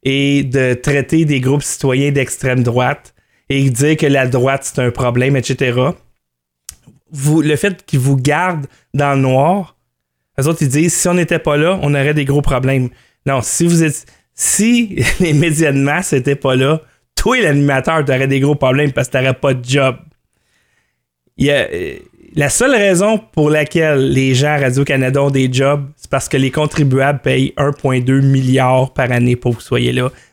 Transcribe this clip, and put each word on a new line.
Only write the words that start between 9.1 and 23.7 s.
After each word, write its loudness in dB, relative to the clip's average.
le 2
noir, 0
eux 0
autres, -2
ils 2
disent, 0
si -2
on 0
n'était 0
pas 0
là, 0
on 0
aurait 0
des 0
gros 0
problèmes. 0
Non, -2
si -2
vous 2
êtes, -4
si 0
<laughs> -2
les 0
médias 2
de 0
masse -2
étaient 0
pas 0
là, 0
toi, 0
l'animateur, 0
t'aurais 0
des 0
gros 2
problèmes 0
parce -2
que -16
t'aurais 0
pas -2
de -8
job. 0
Il -2
y 2
a, 0
euh, -8
la 0
seule 0
raison 2
pour 2
laquelle 0